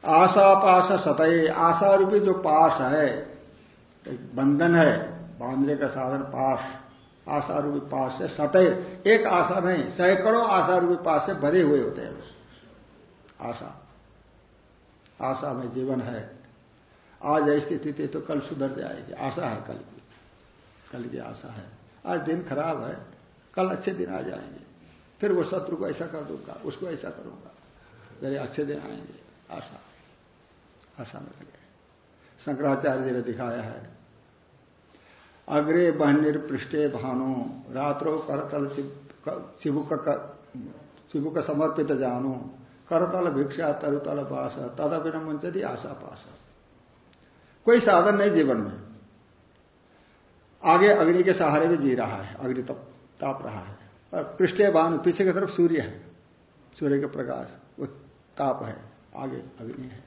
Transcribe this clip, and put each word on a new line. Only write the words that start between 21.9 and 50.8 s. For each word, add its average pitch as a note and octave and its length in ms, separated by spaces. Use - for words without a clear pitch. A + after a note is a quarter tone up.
आज F3 140
दिन D#3+ 240
खराब D3 400
है, - 220
कल F#3 140
अच्छे F#3 220
दिन F3+ 180
आ - 120
जाएंगे, - 380
फिर G3+ 100
वो F3 120
शत्रु F3 340
को F#3 100
ऐसा - 180
कर D#3 160
दूंगा, - 440
उसको F3+ 220
ऐसा - 220
करूंगा, - 420
मेरे C3+ 140
अच्छे C#3 280
दिन D3 140
आएंगे, - 360
आशा, - 300
आशा - 180
में - 80
लगे। - 360
शंकराचार्य C3+ 580
जी C3 80
ने B2 100
दिखाया A#2+ 400
है, A2 280
"अग्रे D#3+ 420
बह्निर्पृष्ठे D3 960
भानु, C3 480
रात्रो D3 440
करतल D3 580
चिब-, - 840
चिबुक D3 320
क-, - 460
चिबुक D#3 280
समर्पित D3+ 520
जानो, C3 420
करतल F3 400
भिक्षा D3 420
तरुतल C#3+ 520
पास, C3 280
तदपि D#3 680
न D#3+ 40
मुंचति D#3+ 400
आशा - 280
पास।" - 360
कोई A#3 140
साधन G3+ 360
नहीं G3+ 160
जीवन C#3+ 260
में, G2+ 240
आगे F3 240